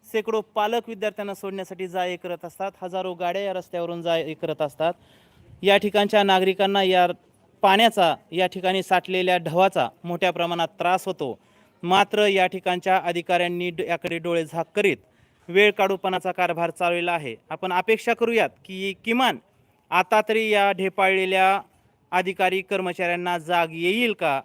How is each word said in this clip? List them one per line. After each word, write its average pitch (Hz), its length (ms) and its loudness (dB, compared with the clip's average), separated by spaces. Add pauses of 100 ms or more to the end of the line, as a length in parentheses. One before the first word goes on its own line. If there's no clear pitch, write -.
(120)
शेकडो 220 280 -2
पालक 220 480 -2
विद्यार्थ्यांना 202 460 -6
सोडण्यासाठी 190 540 -10
जा 180 160 -4
ये 180 120 -4
करत 175 280 -10
असतात, 190 260 -8 (120)
हजारो 185 320 -6
गाड्या 175 280 -4
या 196 100 -6
रस्त्यावरून 170 500 -8
जा 165 140 0
ये 156 180 -4
करत 156 280 -6
असतात. 156 300 -2 (680)
या 196 140 4
ठिकाणच्या 202 460 2
नागरिकांना 196 600 2
या 185 240 4 (560)
पाण्याचा, 196 540 4 (160)
या 180 140 0
ठिकाणी 185 360 -2
साठलेल्या 185 540 0
ढवाचा 170 520 2 (160)
मोठ्या 175 260 -2
प्रमाणात 170 380 -2
त्रास 175 380 -2
होतो, 147 320 -6 (440)
मात्र 202 440 2
या 190 200 2
ठिकाणच्या 185 500 -2
अधिकाऱ्यांनी 175 760 -2
ड-, 165 100 -10
याकडे 170 380 -4
डोळे 165 260 -2
झाक 165 220 -6 (100)
करीत 202 200 2 (520)
वेळ 202 220 6
काढूपणाचा 190 640 -2
कारभार 170 380 -2
चालवलेला 175 420 -2
आहे. 143 240 -6 (140)
आपण 180 220 -6
अपेक्षा 220 420 0
करूयात 226 360 2 (140)
की 190 300 -6 (100)
किमान 226 320 2 (540)
आता 185 380 4
तरी 220 220 0
या 202 220 4
ढेपाळलेल्या 190 880 2 (500)
अधिकारी 185 500 0
कर्मचाऱ्यांना 180 800 -4
जाग 165 320 0
येईल 196 420 0
का 147 320 -2